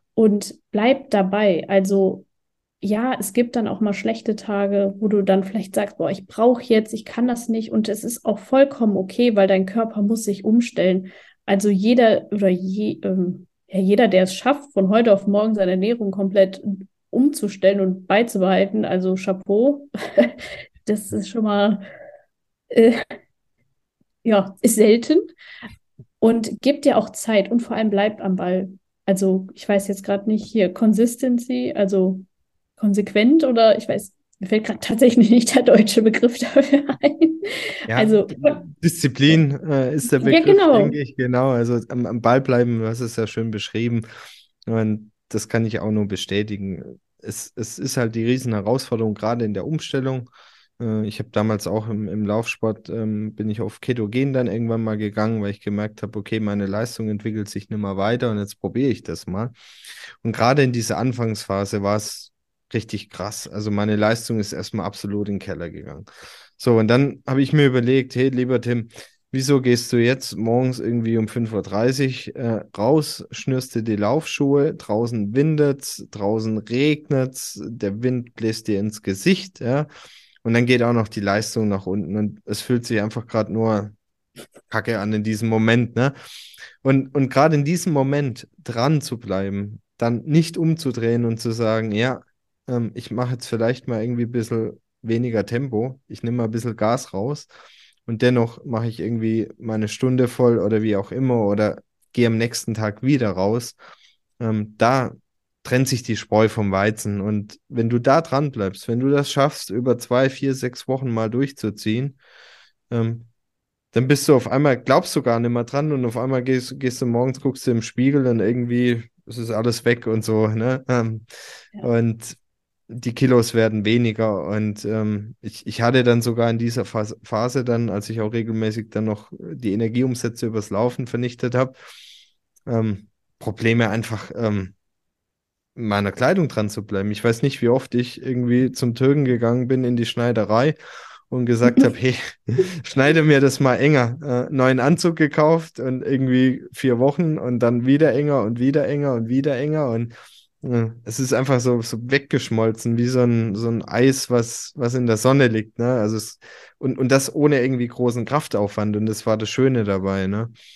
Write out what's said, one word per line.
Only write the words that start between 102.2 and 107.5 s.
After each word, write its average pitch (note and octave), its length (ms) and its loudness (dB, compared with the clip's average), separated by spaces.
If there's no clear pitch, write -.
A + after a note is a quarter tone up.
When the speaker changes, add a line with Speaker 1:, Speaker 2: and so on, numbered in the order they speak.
Speaker 2:
am A2+ 120 2
nächsten A2+ 360 -4
Tag G#2+ 280 -6
wieder B2+ 280 2
raus, G#2 460 -2
ähm, G#2+ 380 -4
da B2 340 2
trennt B2+ 260 0
sich B2 140 -2
die A2 140 -4
Spreu A2 320 2
vom G#2 240 -4
Weizen. G#2 500 -2
Und G#2 360 -6